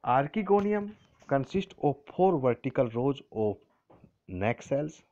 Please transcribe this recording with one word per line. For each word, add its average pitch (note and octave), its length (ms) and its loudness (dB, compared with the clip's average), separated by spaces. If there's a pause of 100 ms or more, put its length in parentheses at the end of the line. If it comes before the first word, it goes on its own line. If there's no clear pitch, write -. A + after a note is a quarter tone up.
Archegonium G3+ 760 0 (420)
consist - 460 -2 (140)
of C#3 100 0 (140)
four F3+ 280 2
vertical B2+ 540 0
rows C3+ 280 -2 (100)
of G#2+ 260 -2 (720)
neck G2 360 -4
cells D3 480 -4